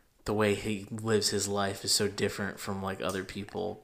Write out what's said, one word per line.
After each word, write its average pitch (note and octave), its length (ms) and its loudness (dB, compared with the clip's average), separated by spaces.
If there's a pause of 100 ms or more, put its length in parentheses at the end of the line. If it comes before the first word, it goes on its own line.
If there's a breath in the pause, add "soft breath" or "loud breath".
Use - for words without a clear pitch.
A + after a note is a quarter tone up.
(260 soft breath)
the A2 80 2
way G#2 200 6
he G#2 360 -2
lives A2 400 2
his G2+ 160 2
life G2+ 380 0
is G2 80 2
so G#2 160 4
different G2+ 500 -2
from, G2 240 -4
like, F#2+ 180 -2
other F#2+ 240 0
people. F#2+ 600 -6